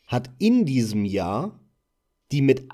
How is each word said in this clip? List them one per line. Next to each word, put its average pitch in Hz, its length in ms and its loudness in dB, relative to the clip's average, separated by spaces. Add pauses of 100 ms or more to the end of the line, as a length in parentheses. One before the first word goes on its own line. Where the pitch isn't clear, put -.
hat - 320 -4
in 226 260 4
diesem 110 400 0
Jahr 98 560 -4 (720)
die 143 100 0
mit 139 320 2